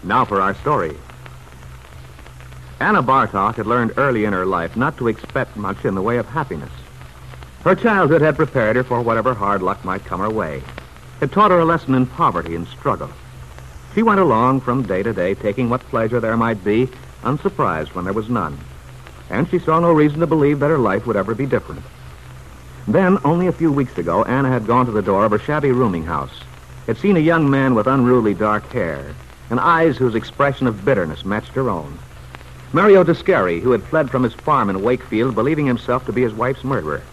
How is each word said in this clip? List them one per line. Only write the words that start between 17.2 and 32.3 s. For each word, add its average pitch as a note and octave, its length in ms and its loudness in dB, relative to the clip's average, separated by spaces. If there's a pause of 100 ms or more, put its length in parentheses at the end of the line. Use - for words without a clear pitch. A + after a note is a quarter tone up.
unsurprised A2+ 680 -2
when F2+ 100 -6
there F#2+ 100 -4
was A2 140 -4
none. E2+ 280 -4 (720)
And C3+ 200 -2
she F3+ 100 0
saw E3 220 2
no E3+ 120 4
reason D3+ 280 4
to E3+ 80 2
believe D3 320 4
that C#3+ 100 2
her D#3+ 80 4
life A2 280 2
would A2 100 0
ever G#2+ 180 0
be C3+ 120 -2
different. - 360 -4 (1040)
Then, F#3+ 380 4
only E3+ 240 2
a D#3 40 0
few E3 200 2
weeks C#3 260 -2
ago, E2+ 240 2
Anna C3 280 2
had A#2 180 0
gone B2 180 4
to A#2 60 -4
the G#2 100 0
door G2+ 220 2
of G#2+ 80 4
her G#2+ 80 2
shabby D3 320 0
rooming G2+ 320 0
house. D2+ 400 -6 (420)
Had A2+ 120 -2
seen G3 180 4
a D#3+ 40 4
young D#3+ 300 4
man C3+ 240 4
with G#2+ 140 2
unruly B2 460 4
dark G#2 360 0
hair D2 420 -6 (360)
and B2 120 -2
eyes D#3+ 360 4
whose A#2+ 200 0
expression C3+ 500 0
of G2+ 180 -2
bitterness F2+ 400 0
matched G#2 280 -4
her B2+ 180 -2
own. D2+ 260 -6 (760)